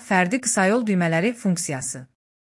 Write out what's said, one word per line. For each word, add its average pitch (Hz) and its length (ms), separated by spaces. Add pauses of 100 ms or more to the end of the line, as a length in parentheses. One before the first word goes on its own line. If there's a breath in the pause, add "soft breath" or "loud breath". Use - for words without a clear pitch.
fərdi 185 360
qısa 190 220
yol 226 200
düymələri 180 480
funksiyası. 139 720 (400)